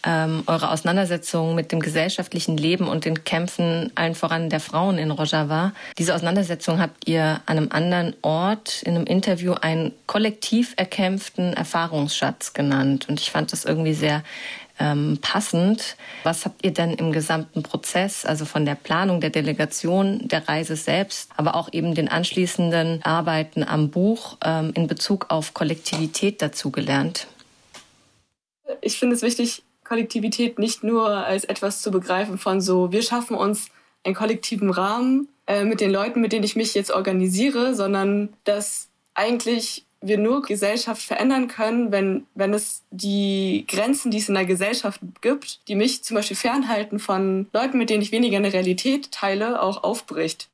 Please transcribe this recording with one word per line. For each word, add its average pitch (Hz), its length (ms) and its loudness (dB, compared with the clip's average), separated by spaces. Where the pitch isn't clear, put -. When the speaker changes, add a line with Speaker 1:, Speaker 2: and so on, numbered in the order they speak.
Speaker 1:
Ähm, 160 440 2
eure 160 240 2
Auseinandersetzung 170 800 0
mit 165 180 0
dem 165 80 2
gesellschaftlichen 165 800 -2
Leben 165 300 2
und 156 180 -2
den 160 180 0
Kämpfen, 165 720 -2
allen 165 220 0
voran 165 340 -2
der 156 120 0
Frauen 180 360 0
in 156 140 0
Rojava. 156 640 0
Diese 170 160 2
Auseinandersetzung 170 640 0
habt - 280 -2
ihr 160 380 2
an 160 120 2
einem 156 140 2
anderen 175 500 0
Ort 180 640 0
in 170 120 0
einem 170 100 2
Interview 180 480 2
einen 160 380 0
kollektiv 220 720 0
erkämpften 185 760 0
Erfahrungsschatz 156 1000 -2
genannt. 139 560 2
Und 147 100 0
ich - 100 -4
fand 156 220 -2
das - 140 -4
irgendwie 156 280 2
sehr, 151 300 0
ähm, 147 420 2
passend. 202 760 0
Was 165 220 -2
habt - 200 -6
ihr 185 60 2
denn 170 220 0
im 160 180 0
gesamten 156 520 -2
Prozess, - 600 -2
also 156 200 -2
von 151 200 0
der 143 100 0
Planung 175 460 0
der 151 80 0
Delegation, 170 960 0
der 160 200 -2
Reise 160 280 -2
selbst, - 640 -2
aber 151 180 0
auch 165 160 -2
eben 165 240 0
den 151 120 0
anschließenden 170 960 0
Arbeiten 160 600 0
am 151 260 2
Buch, 202 540 0
ähm, 160 320 0
in 170 120 2
Bezug 185 420 0
auf 156 240 -2
Kollektivität 160 880 -2
dazu 147 300 -4
gelernt? 139 560 -2
Speaker 2:
Ich 214 160 -2
finde 247 180 4
es 240 60 -2
wichtig, 240 420 0
Kollektivität 233 760 -2
nicht 220 240 -2
nur 226 260 2
als 196 360 0
etwas 202 360 -4
zu 214 100 -2
begreifen 190 460 0
von 190 220 0
so, 185 320 2
wir 214 120 2
schaffen 240 320 -2
uns 202 340 -2
einen 190 120 0
kollektiven 214 560 0
Rahmen, 247 580 2
äh, 202 160 2
mit 214 160 0
den 196 120 4
Leuten, 214 280 0
mit 220 120 2
denen 220 120 2
ich 208 120 -2
mich 220 180 0
jetzt 196 180 0
organisiere, 196 840 2
sondern 202 540 0
dass - 460 -2
eigentlich 233 720 -2
wir 202 180 2
nur 247 240 2
Gesellschaft 214 580 -2
verändern 262 460 0
können, 233 440 0
wenn, 196 340 0
wenn 196 180 2
es - 380 -4
die 196 760 0
Grenzen, 240 440 0
die 208 80 0
es 208 100 -4
in 196 60 2
der 190 100 2
Gesellschaft 196 560 0
gibt, - 460 -2
die 208 80 -2
mich 240 280 2
zum 226 120 -4
Beispiel 208 220 0
fernhalten 226 600 0
von 190 540 0
Leuten, 254 260 2
mit 233 100 0
denen 208 140 2
ich 208 80 -4
weniger 226 260 2
eine 196 160 2
Realität 185 580 0
teile, 202 520 0
auch 196 200 0
aufbricht. 165 720 -4